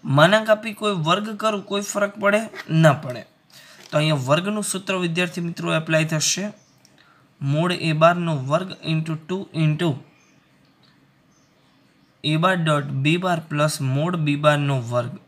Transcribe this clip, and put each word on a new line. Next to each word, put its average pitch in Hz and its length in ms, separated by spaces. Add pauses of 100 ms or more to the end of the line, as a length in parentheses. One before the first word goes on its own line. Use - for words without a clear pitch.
માનાંક 175 460
આપી 220 240
કોઈ 208 180
વર્ગ 196 440
કરું 208 300
કોઈ 202 160
ફરક 202 380
પડે 208 300 (200)
ન 160 240
પડે. 123 320 (680)
તો 160 60
અહીંયા 156 180
વર્ગનું 175 480
સૂત્ર 190 320
વિદ્યાર્થી 175 460
મિત્રો 170 340
એપ્લાય 160 300
થશે, 170 460 (920)
મોડ 151 300
એ 165 220
બારનો 165 440
વર્ગ 156 340 (180)
into 160 260
ટુ 185 400
into 156 380 (2250)
એ 151 140
બાર 185 180
ડોટ 156 280
બી 139 340
બાર 180 220
પ્લસ 151 420
મોડ 143 340
બી 151 200
બારનો 143 460
વર્ગ 120 460